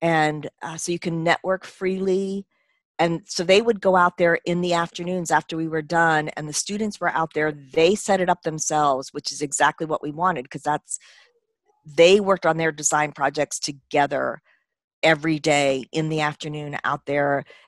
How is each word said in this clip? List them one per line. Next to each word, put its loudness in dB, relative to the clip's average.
and, 0
uh, -10
so -6
you -2
can -4
network 0
freely. -4
And 0
so -6
they 6
would 0
go 2
out 4
there 4
in 0
the 0
afternoons -4
after 0
we -4
were -4
done, 2
and -10
the -10
students -6
were -2
out -4
there. 0
They 2
set 0
it -2
up 0
themselves, -2
which -10
is -8
exactly 0
what -4
we -6
wanted, -2
'cause -12
that's, -4
they 6
worked 0
on 2
their 0
design 0
projects -2
together -2
every 2
day 2
in -2
the -2
afternoon -6
out -4
there, 0